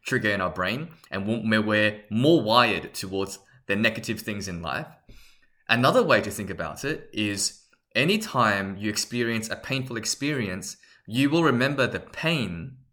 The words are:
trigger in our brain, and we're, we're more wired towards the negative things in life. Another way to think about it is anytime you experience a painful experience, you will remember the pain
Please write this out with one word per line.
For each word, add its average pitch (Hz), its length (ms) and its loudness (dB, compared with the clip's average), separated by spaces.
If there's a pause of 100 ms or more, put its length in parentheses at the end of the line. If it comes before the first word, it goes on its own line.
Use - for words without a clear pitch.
trigger 113 240 0
in 98 120 0
our 92 80 0
brain, 98 400 -4 (200)
and 98 160 -6
we're, 110 360 0
we're 107 480 2
more 135 320 6
wired 110 520 2
towards 95 460 -6 (280)
the 98 100 2
negative 113 420 -2
things 101 300 -8
in 87 120 -8
life. 85 260 -6 (800)
Another 143 340 4
way 127 160 4
to 98 100 -2
think 98 200 -8
about 85 340 -8
it 156 300 -6
is 101 480 -2 (340)
anytime 117 800 2
you 104 140 -4
experience 117 600 -2
a 95 60 -4
painful 127 400 -6
experience, 113 800 -4 (320)
you 131 220 2
will 165 160 4
remember 131 420 2
the 90 140 -4
pain 113 760 -4 (180)